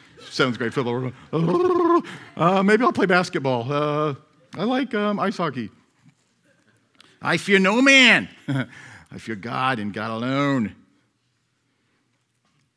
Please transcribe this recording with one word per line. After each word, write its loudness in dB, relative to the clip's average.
seventh -2
grade -6
football. -4
We're -6
going, 2
"Uh, 2
maybe 4
I'll 2
play 0
basketball. 0
Uh, -2
I -6
like, -4
um, -2
ice -4
hockey. -6
I 0
fear 2
no 2
man. 6
<laughs> -14
I -8
fear -10
God -2
and -8
God -6
alone." -2